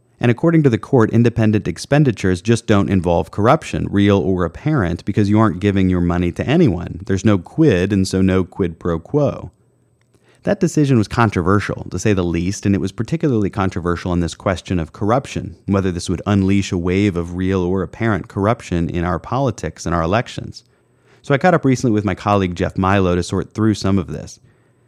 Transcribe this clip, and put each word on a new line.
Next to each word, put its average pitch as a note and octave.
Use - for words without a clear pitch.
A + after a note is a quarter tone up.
And A#2+
according E3
to C#3
the A2
court, A2+
independent A2
expenditures G2
just A2+
don't G2+
involve F2
corruption, G#2
real G2+
or F2+
apparent, F2+
because G#2
you G#2+
aren't G2
giving F#2+
your F2+
money F2
to -
anyone. F2
There's F#2+
no G#2
quid, F#2+
and F#2+
so F#2+
no F#2
quid E2+
pro E2+
quo. -
That F#3+
decision D3
was G#2+
controversial, G2
to F2
say G#2+
the F#2
least, F2
and G2+
it F#2+
was F#2
particularly A#2+
controversial F2+
on F2
this E2
question F#2+
of D#2+
corruption, G#2
whether F#2+
this F2
would E2+
unleash G2
a G2
wave F2+
of F2
real F#2+
or F2+
apparent G#2
corruption G2
in F2
our E2+
politics A#2+
and E2
our E2+
elections. -
So -
I C#3
caught F3+
up E3
recently B2+
with G#2
my F#2+
colleague G2
Jeff F2
Milo F#2+
to F2+
sort -
through G#2+
some G2
of D#2
this. -